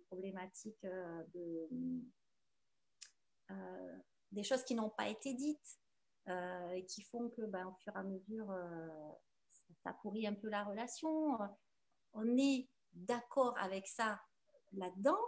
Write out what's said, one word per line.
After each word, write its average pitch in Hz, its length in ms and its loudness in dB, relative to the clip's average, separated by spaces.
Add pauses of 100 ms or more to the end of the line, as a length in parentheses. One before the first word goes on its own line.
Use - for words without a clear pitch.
problématiques, 190 760 -6
euh, 180 400 -4 (100)
de, 170 360 -4 (1800)
euh, 185 460 -8 (340)
des 202 120 -2
choses 254 200 4
qui 240 120 2
n'ont 220 140 2
pas 214 180 0
été 220 260 -2
dites, 294 460 -2 (480)
euh, 180 440 -2
et 185 140 -2
qui - 160 -10
font 240 280 -2
que, 233 140 -4
ben, 190 240 -2
au 196 80 -8
fur - 200 -10
et 190 40 -2
à 196 40 -2
mesure, 196 480 -4
euh, 170 360 -4 (640)
ça, - 240 -20 (120)
ça 175 80 0
pourrit 208 340 -2
un 208 60 2
peu 214 160 -4
la 208 140 2
relation. 254 720 2 (760)
On 226 240 6
est 269 300 6 (260)
d'accord 240 640 2
avec 190 300 0
ça 214 340 0 (520)
là-dedans. 196 540 4